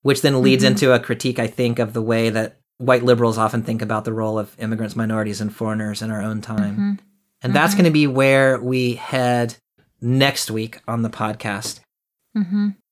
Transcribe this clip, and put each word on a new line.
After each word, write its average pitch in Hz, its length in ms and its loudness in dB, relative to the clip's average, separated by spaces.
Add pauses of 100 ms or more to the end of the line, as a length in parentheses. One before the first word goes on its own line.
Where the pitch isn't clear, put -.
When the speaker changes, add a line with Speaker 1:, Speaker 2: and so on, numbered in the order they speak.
Speaker 1:
which 135 200 2
then 139 200 2
leads 131 240 6
Speaker 2:
Mm-hmm. 131 80 4
Speaker 1:
into 131 200 4
a 120 60 4
critique, 123 400 -4
I 113 80 0
think, 117 320 -2
of 110 140 -2
the 117 80 -4
way 113 280 0
that 110 280 -4 (220)
white 123 240 2
liberals 117 340 4
often 110 260 0
think 113 180 -4
about 110 220 -4
the 113 80 -6
role 110 260 -2
of 104 220 -6
immigrants, 110 360 -6
minorities, 110 440 -4
and 107 160 -6
foreigners 107 460 -6
in 110 100 -6
our 107 100 -6
own 107 200 -6
time. 104 320 -4
Speaker 2:
Mm-hmm. 202 200 -2 (500)
Speaker 1:
And 127 100 -2
that's 170 200 2
Speaker 2:
Mm-hmm. 196 100 2
Speaker 1:
gonna 165 80 6
be 151 160 4
where 135 520 4
we 127 360 -2
head 123 600 -2 (460)
next 131 500 0
week 110 360 -8
on 117 140 -2
the 110 80 -2
podcast. 107 720 -6 (560)
Speaker 2:
Mm-hmm. 208 340 -2 (220)